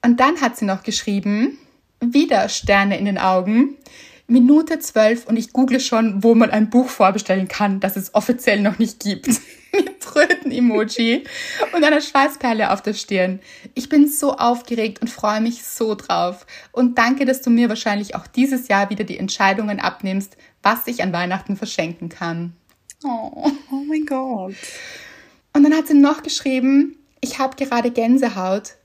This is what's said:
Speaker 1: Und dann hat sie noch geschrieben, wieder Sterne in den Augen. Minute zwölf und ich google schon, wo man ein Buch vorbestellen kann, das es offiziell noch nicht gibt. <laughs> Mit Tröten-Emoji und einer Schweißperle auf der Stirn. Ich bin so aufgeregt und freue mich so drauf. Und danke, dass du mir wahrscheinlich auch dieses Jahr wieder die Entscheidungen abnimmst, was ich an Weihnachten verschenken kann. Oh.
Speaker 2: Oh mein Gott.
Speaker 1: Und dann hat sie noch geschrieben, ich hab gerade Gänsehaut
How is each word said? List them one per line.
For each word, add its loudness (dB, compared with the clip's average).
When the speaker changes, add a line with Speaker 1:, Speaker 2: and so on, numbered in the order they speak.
Speaker 1:
Und 4
dann 2
hat -2
sie -4
noch -4
geschrieben, -2
wieder 2
Sterne 0
in -2
den -2
Augen. 2
Minute 6
zwölf 0
und 0
ich -6
google 2
schon, 0
wo 8
man 6
ein 2
Buch 4
vorbestellen 2
kann, -2
das -2
es -8
offiziell 0
noch 0
nicht -2
gibt. -6
<laughs> -6
Mit -2
Tröten-Emoji 0
und 4
einer 4
Schweißperle 0
auf -2
der -4
Stirn. -2
Ich -8
bin 6
so -2
aufgeregt -2
und -4
freue -2
mich -4
so -4
drauf. -4
Und 2
danke, 2
dass 0
du -2
mir 4
wahrscheinlich -4
auch -10
dieses 0
Jahr 2
wieder -6
die -8
Entscheidungen -2
abnimmst, -6
was 0
ich -6
an -2
Weihnachten -4
verschenken -8
kann. -8
Oh. -4
Speaker 2:
Oh -6
mein -2
Gott. -6
Speaker 1:
Und 4
dann 2
hat -4
sie 0
noch 4
geschrieben, -2
ich -10
hab -4
gerade -4
Gänsehaut -2